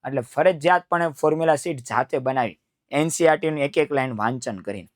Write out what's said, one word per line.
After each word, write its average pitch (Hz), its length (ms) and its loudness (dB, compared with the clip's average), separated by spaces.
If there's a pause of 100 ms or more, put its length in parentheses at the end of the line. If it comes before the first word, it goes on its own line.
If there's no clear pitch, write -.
એટલે 131 160 -2
ફરજિયાતપણે 170 840 2
ફોર્મ્યુલા 156 480 2
શીટ 151 220 -6
જાતે 120 420 -2
બનાવી, 127 400 -2 (320)
એન 151 180 0
સી 160 180 2
આર 156 100 6
ટી 156 120 -2
નું 151 100 -4
એક 143 180 0
એક 151 140 0
લાઈન 131 240 -2
વાંચન 113 440 -4
કરીને. 98 360 -12